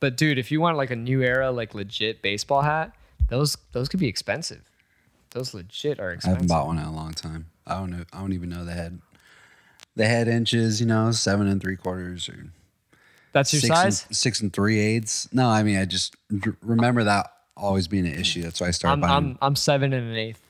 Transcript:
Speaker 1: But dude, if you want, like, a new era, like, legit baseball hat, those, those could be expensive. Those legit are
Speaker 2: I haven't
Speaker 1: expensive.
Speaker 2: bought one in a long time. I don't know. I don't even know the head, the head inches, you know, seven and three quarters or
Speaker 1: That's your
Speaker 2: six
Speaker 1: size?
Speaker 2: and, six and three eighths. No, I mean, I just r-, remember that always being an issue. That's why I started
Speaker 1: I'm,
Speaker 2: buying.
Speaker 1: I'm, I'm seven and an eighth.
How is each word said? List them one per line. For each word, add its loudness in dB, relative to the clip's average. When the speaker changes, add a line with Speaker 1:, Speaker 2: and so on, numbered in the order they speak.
Speaker 1:
But 0
dude, 2
if -4
you 2
want, 2
like, -2
a -2
new 0
era, 2
like, -6
legit -6
baseball 0
hat, -2
those, 0
those -4
could -2
be 0
expensive. -6
Those -8
legit -6
are -6
Speaker 2:
I -4
haven't -10
Speaker 1:
expensive. 0
Speaker 2:
bought 2
one -2
in -6
a -8
long -10
time. -10
I -6
don't -6
know. -8
I -12
don't -4
even -6
know -8
the -8
head, -8
the 2
head 4
inches, 2
you 2
know, 4
seven 2
and 2
three -4
quarters -6
or -16
Speaker 1:
That's 2
your 2
Speaker 2:
six 4
Speaker 1:
size? 4
Speaker 2:
and, -8
six 0
and -2
three 2
eighths. 0
No, 4
I 4
mean, 2
I 2
just -4
r-, -2
remember 2
that 2
always 0
being 0
an -2
issue. -2
That's -8
why 0
I 0
started 2
Speaker 1:
I'm, 0
Speaker 2:
buying. 4
Speaker 1:
I'm, -12
I'm 2
seven 2
and -4
an -8
eighth. -8